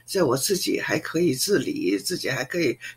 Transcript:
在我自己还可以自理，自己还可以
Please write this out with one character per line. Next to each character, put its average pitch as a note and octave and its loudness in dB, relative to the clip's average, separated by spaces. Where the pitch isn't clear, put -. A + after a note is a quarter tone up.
在 F#3+ 2
我 C3 4
自 F3+ 0
己 - 0
还 - 0
可 D#3+ -2
以 E3+ 4
自 D3+ 2
理， F#2+ 0
自 - -4
己 - -4
还 B2+ -2
可 F3 -4
以 B2 0